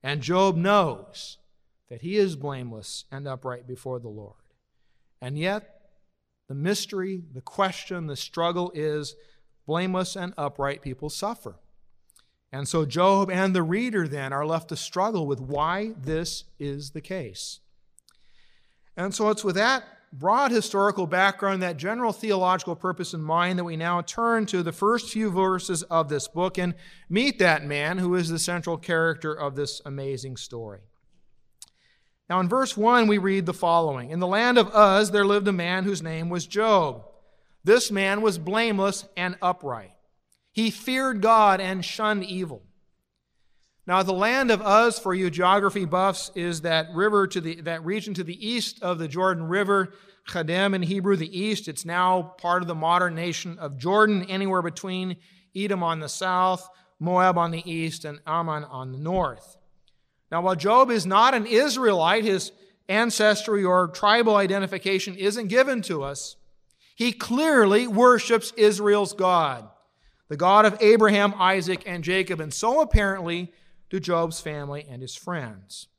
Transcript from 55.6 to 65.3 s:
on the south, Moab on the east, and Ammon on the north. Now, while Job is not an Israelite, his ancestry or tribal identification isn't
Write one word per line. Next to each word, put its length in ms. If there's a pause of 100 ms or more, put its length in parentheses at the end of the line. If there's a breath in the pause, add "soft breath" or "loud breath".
on 160
the 100
south, 580 (320 soft breath)
Moab 380
on 140
the 200
east, 320
and 220
Ammon 400
on 260
the 60
north. 580 (760)
Now, 100
while 140
Job 340
is 160
not 300
an 100
Israelite, 800
his 260 (380 soft breath)
ancestry 760
or 240
tribal 480
identification 800
isn't 320